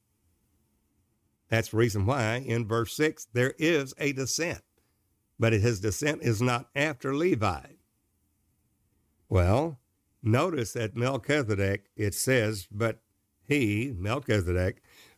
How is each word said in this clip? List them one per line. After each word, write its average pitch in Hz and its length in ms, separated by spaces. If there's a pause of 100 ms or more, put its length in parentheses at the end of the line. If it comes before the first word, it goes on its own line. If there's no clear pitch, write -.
(1500)
That's 113 220
the 107 80
reason 107 280
why 117 320
in 120 300
verse 113 260
six 156 380
there 123 280
is 151 380
a 143 140
descent, 135 520 (760)
but 113 140
his 107 260
descent 147 440
is 110 180
not 123 340
after 143 380
Levi. 117 540 (1600)
Well, 113 500 (440)
notice 127 500
that 110 240
Melchizedek, 113 960
it 104 180
says, 110 560
"But 110 300 (440)
he," 123 520
Melchizedek, 95 880 (360)